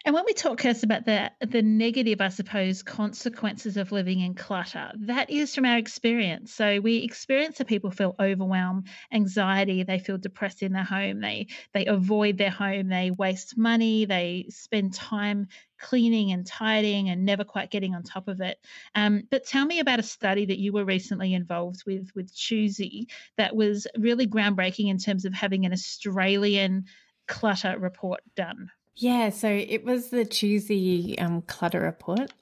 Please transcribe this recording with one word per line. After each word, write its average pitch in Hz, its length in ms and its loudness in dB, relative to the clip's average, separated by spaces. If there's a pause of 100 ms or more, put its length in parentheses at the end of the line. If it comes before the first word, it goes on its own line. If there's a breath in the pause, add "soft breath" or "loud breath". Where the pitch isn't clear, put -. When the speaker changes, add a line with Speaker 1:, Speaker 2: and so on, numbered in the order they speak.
Speaker 1:
And 302 100 4
when 349 100 2
we 453 80 2
talk, 277 280 -2
Kirst, 233 220 2
about 214 220 0
the, 214 240 2 (120)
the 233 200 0
negative, 220 600 4
I 190 80 2
suppose, 190 540 -2
consequences 214 920 -4
of 196 160 -2
living 185 300 2
in 180 120 -2
clutter, - 580 -6 (100)
that 240 280 -2
is 294 240 0
from 269 120 2
our 240 120 4
experience. 226 760 0
So 208 260 2
we 226 200 2
experience 277 580 -2
that 262 100 -2
people 202 240 0
feel 185 260 0
overwhelmed, 190 720 0 (240 loud breath)
anxiety, 196 720 2
they 185 160 0
feel 190 180 -4
depressed 190 460 -6
in 190 80 -2
their 190 140 0
home, 196 340 -2
they, 202 280 -6 (260 loud breath)
they 196 120 0
avoid 208 520 2
their 196 120 2
home, 196 380 -2
they 185 240 0
waste 190 460 -2
money, 226 480 4
they 180 420 -2
spend 196 460 -4
time 202 560 -4 (280 loud breath)
cleaning 226 540 2
and 180 160 -4
tidying 214 600 0
and 180 160 0
never 202 180 2
quite 196 260 -6
getting 196 240 -2
on 175 100 -6
top 185 260 -10
of 185 100 -6
it. 185 180 -4 (380 loud breath)
Um, 208 340 4
but 262 160 2
tell 277 200 2
me 339 160 0
about 254 180 2
a 220 40 0
study 202 420 0
that 190 140 -2
you 202 120 0
were 202 140 0
recently 185 480 0
involved 180 520 -2
with, 190 300 -6
with 190 180 -10
Choosy, 214 760 -2 (280 loud breath)
that 208 160 0
was 208 320 2 (120)
really 233 300 2
groundbreaking 202 600 2
in 190 80 2
terms 190 280 -2
of 185 80 -4
having 190 320 0
an 180 80 0
Australian 196 1120 0 (420 loud breath)
clutter 190 500 -2
report 180 440 -6 (120)
done. 180 380 -8 (240)
Speaker 2:
Yeah, 240 340 2
so 214 180 -2
it 208 380 0
was 247 240 -2
the 240 160 0
Choosy, 202 960 2
um, 170 240 0
clutter 170 360 -2
report. 175 640 -2